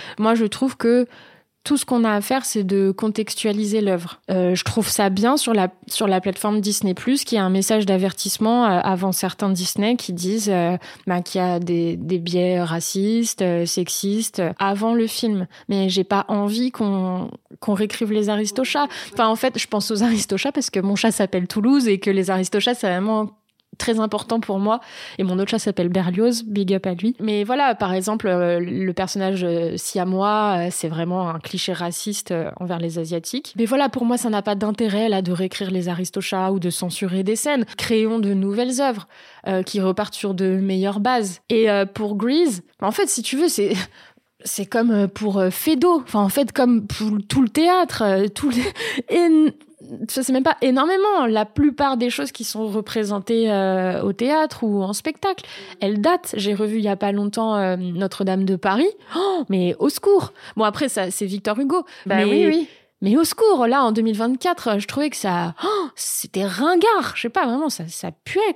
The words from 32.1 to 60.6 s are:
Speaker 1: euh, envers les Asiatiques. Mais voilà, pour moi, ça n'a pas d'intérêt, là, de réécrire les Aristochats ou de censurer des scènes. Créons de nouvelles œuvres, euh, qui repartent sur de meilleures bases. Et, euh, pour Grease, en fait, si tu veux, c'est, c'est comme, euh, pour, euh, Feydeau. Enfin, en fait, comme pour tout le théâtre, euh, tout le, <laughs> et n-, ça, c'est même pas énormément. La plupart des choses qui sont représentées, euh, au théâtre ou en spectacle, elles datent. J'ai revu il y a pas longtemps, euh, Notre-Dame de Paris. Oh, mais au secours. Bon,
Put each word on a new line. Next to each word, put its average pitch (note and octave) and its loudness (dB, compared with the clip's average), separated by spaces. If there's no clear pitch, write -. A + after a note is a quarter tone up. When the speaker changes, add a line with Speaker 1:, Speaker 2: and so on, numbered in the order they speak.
Speaker 1:
euh, E3 -4
envers F3 -6
les E3+ -4
Asiatiques. E3 -6
Mais A3+ 2
voilà, C4+ 2
pour B3 -2
moi, A#3+ 0
ça A#3+ -2
n'a G#3 0
pas G#3 -2
d'intérêt, G#3+ 0
là, F#3+ 0
de F3+ -2
réécrire F#3 -4
les F3+ -2
Aristochats F#3 -2
ou G3 0
de F3 -2
censurer F#3 -4
des G#3+ -2
scènes. C4 0
Créons A3 0
de G3+ 0
nouvelles G#3 0
œuvres, B3 -2
euh, F#3+ 0
qui G3 -6
repartent F#3+ 0
sur G3 -4
de F#3+ 0
meilleures F#3+ 0
bases. G#3 0
Et, A3+ 4
euh, G3+ 4
pour G#3 -4
Grease, A#3+ 2
en G3 0
fait, G4 0
si - -2
tu B3 -4
veux, E4 2
c'est, G3+ 0
c'est - -6
comme, A#3 2
euh, G3+ 4
pour, G3 -2
euh, F#3 2
Feydeau. D#4+ 2
Enfin, - 0
en G3+ 4
fait, C#4 0
comme A#3+ 4
pour G#3+ -4
tout C4+ 4
le A#3+ 4
théâtre, E4+ 2
euh, G3+ 2
tout B3 -4
le, A#3+ 0
<laughs> G4+ -4
et - 2
n-, D#4+ 6
ça, C4 -2
c'est C4+ 0
même C4 2
pas D#4 2
énormément. E4 4
La G#3+ 2
plupart C#4 2
des A#3+ 0
choses C4+ -4
qui - -10
sont A3 -6
représentées, G#3+ -2
euh, F#3+ 0
au G3 0
théâtre D4+ 0
ou G3+ 0
en F#3+ -4
spectacle, F4 -4
elles G#3 0
datent. F4 0
J'ai G#3 -2
revu G#3+ -2
il G#3+ 0
y G#3 0
a G3 0
pas G3+ -2
longtemps, G#3 -2
euh, F#3+ 0
Notre-Dame F#3 -2
de F#3+ 2
Paris. G#3 2
Oh, F#4 0
mais F3+ 2
au C4+ 2
secours. - 2
Bon, A3 2